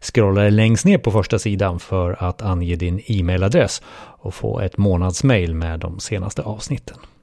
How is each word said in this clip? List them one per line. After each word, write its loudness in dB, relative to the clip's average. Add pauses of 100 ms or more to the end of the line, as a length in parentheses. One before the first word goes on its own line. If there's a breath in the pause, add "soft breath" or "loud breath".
scrolla 4
längst 4
ner 6
på 0
första 0
sidan -2
för -2
att -4
ange -2
din -2
e-mailadress 0 (420 loud breath)
och -8
få -4
ett -4
månadsmail 2
med -4
de -10
senaste -6
avsnitten. -8 (260)